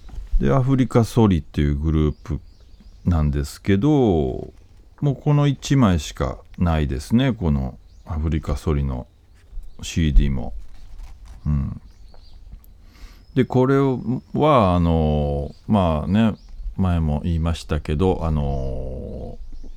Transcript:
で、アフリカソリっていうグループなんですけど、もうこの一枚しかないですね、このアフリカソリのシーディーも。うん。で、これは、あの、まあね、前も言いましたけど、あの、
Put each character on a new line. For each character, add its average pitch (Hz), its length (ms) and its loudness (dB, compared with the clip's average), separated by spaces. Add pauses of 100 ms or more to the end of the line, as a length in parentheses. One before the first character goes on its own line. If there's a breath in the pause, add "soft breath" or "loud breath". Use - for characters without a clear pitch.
(400 loud breath)
で、 135 120 4
ア 135 100 4
フ 131 140 2
リ 131 100 2
カ 120 160 4
ソ 110 240 4
リ 92 120 4
っ 73 40 -2
て - 180 -4
い 73 100 2
う 73 40 0
グ 78 160 -2
ル 78 200 2
ー 73 120 -6
プ - 180 -6 (640)
な 82 180 2
ん 73 100 2
で 71 120 -2
す - 160 -12
け 98 160 2
ど、 101 760 2 (480)
も 143 120 0
う - 40 -4
こ 147 180 0
の 147 140 2
一 139 260 -2
枚 104 240 4
し - 160 -8
か - 240 -4 (200)
な 82 200 2
い 73 80 2
で 65 140 -4
す - 160 -2
ね、 131 160 2
こ 95 180 -2
の 67 260 -2 (280)
ア 90 100 -8
フ 78 160 -2
リ 78 100 0
カ 82 160 -4
ソ 80 160 -2
リ 71 120 0
の 64 240 -6 (720)
シ 80 280 0
ー - 20 0
デ 71 120 8
ィ - 40 2
ー - 20 0
も。 62 220 -4 (920)
う 76 60 -2
ん。 71 300 -2 (1500 soft breath)
で、 127 100 2
こ 127 220 2
れ 135 100 2
は、 127 1000 2
あ 87 60 4
の、 76 680 2 (180)
ま 82 380 2
あ - 20 -4
ね、 104 260 2 (440)
前 90 220 2
も 76 220 0
言 87 120 -2
い 82 40 0
ま 80 160 0
し - 100 -10
た 76 160 -4
け 82 140 -4
ど、 92 280 2
あ 82 80 0
の、 67 1080 -4 (380)